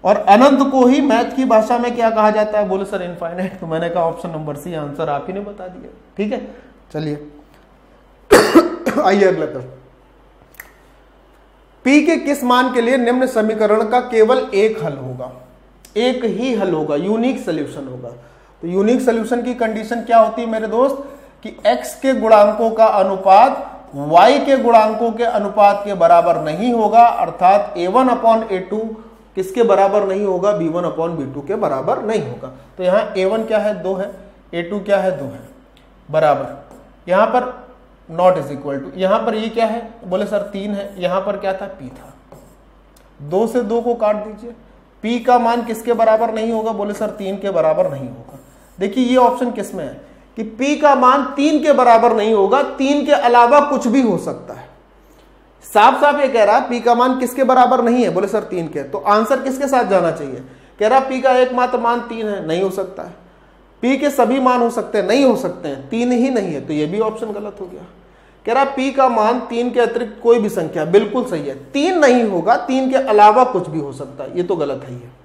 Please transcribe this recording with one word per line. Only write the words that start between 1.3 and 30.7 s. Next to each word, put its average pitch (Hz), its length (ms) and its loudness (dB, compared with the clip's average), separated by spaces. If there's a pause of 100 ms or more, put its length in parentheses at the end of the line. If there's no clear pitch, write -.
की 262 100 0
भाषा 226 320 2
में 240 180 -4
क्या 226 140 0
कहा 214 220 2
जाता 214 280 -2
है? 202 100 -2
बोले, 190 160 -4
"सर 190 160 -8
infinite." 175 580 -8
तो 170 80 -12
मैंने 165 220 -4
कहा, 170 140 -2
"Option 165 260 -6
number 156 260 -8
सी 175 180 -12
answer 151 360 -8
आप 143 180 -4
ही 185 60 -10
ने 196 60 -8
बता 202 280 -14
दिया।" - 240 -20 (260)
ठीक 208 140 -4
है, 240 160 -8 (460)
चलिए 151 220 -6 (1160)
<coughs> - 680 2
आइए 202 220 2
अगला 165 220 2
प्रश्न। 127 240 -12 (2250)
P 285 200 4
के 320 120 2
किस 285 260 -4
मान 247 300 2
के 240 80 0
लिए 247 160 0
निम्न 247 300 0
समीकरण 220 600 0
का 247 120 2
केवल 233 360 2 (160)
एक 214 300 0
हल 147 100 -4
होगा? 127 380 -12 (680)
एक 247 280 0
ही 226 300 -2
हल 190 180 -2
होगा, 151 220 -2
unique 220 440 -2
solution 147 480 -8
होगा। 123 220 -14 (540)
तो 165 40 -8
unique 202 340 0
solution 233 400 -2
की 247 120 -6
condition 220 480 -6
क्या 226 160 2
होती 220 240 2
है 233 60 -6
मेरे 220 200 -4
दोस्त 240 360 -2 (400)
कि 110 120 -14 (120)
एक्स - 320 -2
के 269 140 0
गुणांकों 214 580 4
का 220 140 4
अनुपात 196 1120 2
वाई 170 440 6
के 277 180 2
गुणांकों 226 540 4
के 226 120 -4
अनुपात 202 600 2
के 208 80 -6
बराबर 170 480 4
नहीं 175 320 -2
होगा, 226 300 4
अर्थात 196 760 2
ए 175 100 -2
वन 247 220 2
upon 226 420 2
ए 185 80 -2
टू 208 180 -8 (580)
किसके 190 280 -2
बराबर 196 440 2
नहीं 196 180 -2
होगा? 190 260 0
बी 165 160 -2
वन 175 160 -4